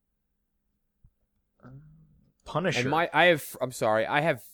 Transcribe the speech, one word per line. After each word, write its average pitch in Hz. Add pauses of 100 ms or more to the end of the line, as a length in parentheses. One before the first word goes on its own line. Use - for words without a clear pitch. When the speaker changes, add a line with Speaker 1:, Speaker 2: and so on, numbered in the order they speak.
(2500)
Speaker 1:
Punisher. 151
Speaker 2:
And 127
my, 165
I 156
have, 165
I'm 127
sorry, 110
I 139
have 151 (140)